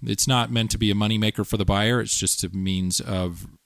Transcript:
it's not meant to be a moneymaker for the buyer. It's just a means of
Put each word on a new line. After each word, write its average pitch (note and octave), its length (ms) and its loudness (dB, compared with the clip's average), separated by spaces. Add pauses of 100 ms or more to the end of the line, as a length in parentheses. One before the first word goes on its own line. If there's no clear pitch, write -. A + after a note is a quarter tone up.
it's G#2 240 -2
not A#2+ 240 2
meant A2+ 200 0
to - 60 -4
be A2 120 2
a G2 60 2
moneymaker G#2+ 500 0
for - 120 -4
the G2+ 80 2
buyer. G#2+ 340 2
It's - 180 -2
just - 280 -2
a F2+ 40 -4
means F#2 520 -2
of F2+ 460 -4 (180)